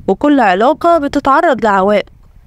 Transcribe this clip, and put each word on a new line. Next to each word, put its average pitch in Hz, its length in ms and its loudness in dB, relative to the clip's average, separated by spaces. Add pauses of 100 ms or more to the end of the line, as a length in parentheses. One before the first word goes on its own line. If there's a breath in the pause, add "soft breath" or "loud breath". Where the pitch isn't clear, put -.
وكل 285 320 0
علاقة 254 580 0
بتتعرض 285 640 -2
لعوائق، 196 400 0 (420)